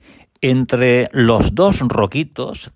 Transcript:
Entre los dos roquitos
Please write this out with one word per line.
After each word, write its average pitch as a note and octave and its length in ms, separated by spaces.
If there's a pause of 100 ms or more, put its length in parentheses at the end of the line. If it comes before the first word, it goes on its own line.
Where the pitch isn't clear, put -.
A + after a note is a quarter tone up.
(420)
Entre B2+ 720
los A2+ 420
dos G3 240
roquitos - 960